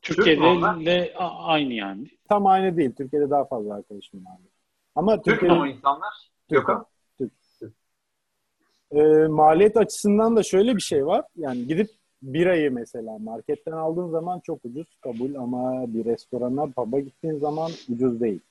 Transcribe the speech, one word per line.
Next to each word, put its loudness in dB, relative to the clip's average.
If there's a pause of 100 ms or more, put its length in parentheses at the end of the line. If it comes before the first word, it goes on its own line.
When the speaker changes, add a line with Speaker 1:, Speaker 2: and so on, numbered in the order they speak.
Speaker 1:
Türkiye'de 2
Speaker 2:
Türk 6
mü 4
onlar? 0
Speaker 1:
ile 0
a-, -8
aynı 0
yani. -8 (220)
Speaker 3:
Tam 2
aynı 2
değil. 0
Türkiye'de -2
daha 2
fazla -6
arkadaşım -18
var. -20 (600)
Ama 2
Speaker 2:
Türk -6
mü 4
Speaker 3:
Türkiye'de 4
Speaker 2:
o 0
insanlar? -4 (360)
Speaker 3:
Türk. 4
Speaker 2:
Gökhan. -2 (320)
Speaker 3:
Türk. -8 (1600)
Ee, 4 (240)
maliyet 6
açısından 2
da 4
şöyle 2
bir -2
şey 0
var. 0 (100)
Yani -6
gidip 0 (340)
birayı 0
mesela -10
marketten -8
aldığın -4
zaman -4
çok -12
ucuz, -12 (140)
kabul, -6
ama -4 (100)
bir -4
restorana, -4 (100)
pub'a -2
gittiğin -8
zaman -4 (220)
ucuz 0
değil. -2 (120)